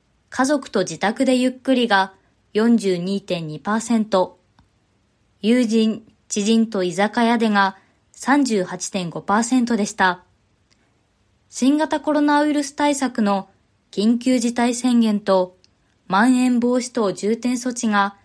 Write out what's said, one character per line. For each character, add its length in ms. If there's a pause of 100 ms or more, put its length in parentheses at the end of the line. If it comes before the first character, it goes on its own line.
(280)
「家 160
族 240
と 120
自 180
宅 260
で 120
ゆ 140
っ 20
く 240
り」 100
が 280 (380)
四 240
十 200
二 240
点 260
二 140
パ 160
ー 40
セ 180
ン 80
ト、 340 (1000)
「友 240
人、 400 (240)
知 140
人 240
と 160
居 100
酒 320
屋 140
で」 100
が 300 (320)
三 340
十 200
八 260
点 180
五 120
パ 160
ー 80
セ 160
ン 60
ト 100
で 100
し 60
た。 320 (1200)
新 280
型 240
コ 120
ロ 80
ナ 220
ウ 80
イ 20
ル 120
ス 80
対 240
策 260
の 260 (440)
緊 260
急 220
事 120
態 220
宣 240
言 220
と 360 (520)
ま 160
ん 100
延 240
防 220
止 120
等 200
重 240
点 160
措 180
置 160
が 380